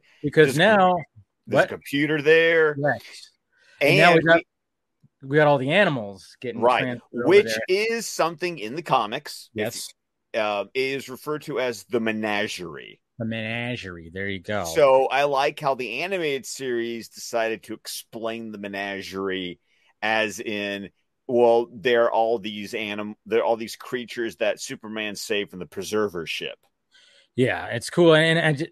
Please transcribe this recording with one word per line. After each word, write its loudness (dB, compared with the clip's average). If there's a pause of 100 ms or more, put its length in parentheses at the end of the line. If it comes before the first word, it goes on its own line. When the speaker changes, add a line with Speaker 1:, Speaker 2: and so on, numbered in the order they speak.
(200)
Speaker 1:
because 4
Speaker 2:
There's 6
a 6
Speaker 1:
now 6 (500)
Speaker 2:
there's 2
a 6
Speaker 1:
what? 2
Speaker 2:
computer -2
there. 4
Speaker 1:
Right. 0 (760)
And 6
now 8
Speaker 2:
And 8
Speaker 1:
we 2
got, 6
Speaker 2:
we 2 (800)
Speaker 1:
we -2
got 6
all 6
the -2
animals 0
getting -8
Speaker 2:
Right, 4
Speaker 1:
transferred -4 (140)
over -2
Speaker 2:
which 8
Speaker 1:
there. -2 (100)
Speaker 2:
is 0
something -4
in -8
the -8
comics. -4
If -6
Speaker 1:
Yes. -8 (460)
Speaker 2:
you, 0
uh, -2 (100)
is -4
referred -8
to -6
as -4
the -2
menagerie. -6 (180)
Speaker 1:
The -8
menagerie. -8
There -6
you -6
go. -4
Speaker 2:
So 4
I 0
like 0
how -2
the -8
animated -4
series -6
decided -4
to -12
explain -10
the -14
menagerie -6 (440)
as 0
in, -8 (360)
well, 4
they're 2
all 0
these -10
anim-, -8
they're 0
all 2
these -10
creatures -8
that -2
Superman -8
saved -4
from -14
the -10
Preserver -4
ship. -10 (760)
Speaker 1:
Yeah, 0
it's -8
cool. 6
And, 4
and, 0